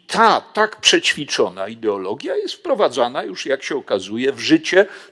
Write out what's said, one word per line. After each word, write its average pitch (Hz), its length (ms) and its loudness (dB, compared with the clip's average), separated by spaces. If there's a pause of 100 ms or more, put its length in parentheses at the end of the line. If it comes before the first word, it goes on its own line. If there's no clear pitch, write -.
ta 190 340 4
tak 214 340 -2
przećwiczona 110 920 0
ideologia 107 680 -4
jest 339 180 -4
wprowadzana 147 680 0
już, - 220 -10
jak 135 180 -4
się 151 120 -6
okazuje, 113 560 -2
w 117 80 -14
życie 160 460 4 (260)